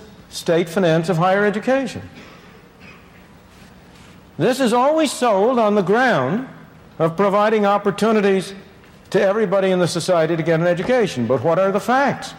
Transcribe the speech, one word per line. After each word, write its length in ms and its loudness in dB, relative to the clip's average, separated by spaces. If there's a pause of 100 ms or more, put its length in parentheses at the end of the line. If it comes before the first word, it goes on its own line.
(300)
state 400 -2
finance 400 0
of 80 0
higher 260 2
education. 680 -2 (2250)
This 240 0
is 100 2
always 400 2
sold 480 0
on 160 2
the 60 2
ground 640 0 (500)
of 200 -2
providing 480 2
opportunities 880 0 (560)
to 120 0
everybody 500 2
in 80 2
the 80 2
society 500 0
to 60 -2
get 180 2
an 60 2
education. 600 0
But 160 0
what 160 0
are 140 0
the 80 -2
facts? 580 -2